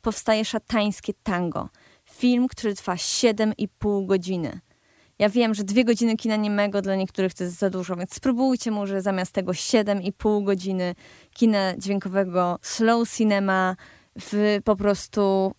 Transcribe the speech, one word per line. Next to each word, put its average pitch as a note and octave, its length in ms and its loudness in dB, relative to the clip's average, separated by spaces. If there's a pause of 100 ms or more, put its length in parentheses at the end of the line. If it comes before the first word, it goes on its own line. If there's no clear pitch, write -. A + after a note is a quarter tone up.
Powstaje A3 420 0
Szatańskie G#3 680 -2 (100)
Tango. F3+ 460 -2 (420)
Film, B3 380 2
który G#3+ 260 -4
trwa F3+ 220 -4
siedem G#3+ 640 0
i G#3+ 100 -2
pół G3+ 380 -2
godziny. F3+ 540 -2 (580)
Ja G#3 100 4
wiem, A3 260 2
że G3+ 100 -6
dwie G#3 200 4
godziny A3+ 320 2
kina A3 200 -2
niemego G#3 460 0
dla F#3+ 140 0
niektórych F#3+ 380 -2
to F#3 100 -6
jest F3+ 140 -8
za G3 120 2
dużo, F#3 260 -6
więc F3+ 180 -8
spróbujcie B3+ 560 0
może G3 320 -2
zamiast F#3 300 -2
tego F3+ 220 -2
siedem G3+ 480 0
i F#3+ 100 -4
pół G#3+ 300 0
godziny F#3 520 -2 (400)
kina G3+ 420 2
dźwiękowego, F#3 840 -2
slow A3+ 540 0
cinema, F#3+ 600 2 (440)
w G#3 440 0
po G#3 120 2
prostu G3 840 0